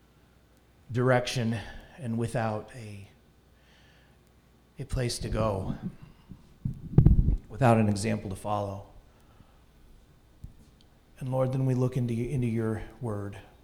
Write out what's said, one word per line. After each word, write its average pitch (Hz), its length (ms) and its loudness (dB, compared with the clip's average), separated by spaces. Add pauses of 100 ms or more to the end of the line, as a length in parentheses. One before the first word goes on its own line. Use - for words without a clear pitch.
(920)
direction 123 680 2 (420)
and 117 180 -6
without 113 580 -4
a, 104 340 -16 (1700)
a 135 60 -10
place 127 340 -2
to 120 100 -6
go, 101 460 -2 (1700)
without 117 280 6
an 110 120 4
example 104 420 0
to 95 60 -6
follow. 101 500 -4 (2250)
And 131 100 -6
Lord, 131 220 0
then 135 140 0
we 131 80 2
look 127 220 0
into, 123 180 0
into 123 320 -2
your 113 360 -2 (180)
word 101 360 -6 (260)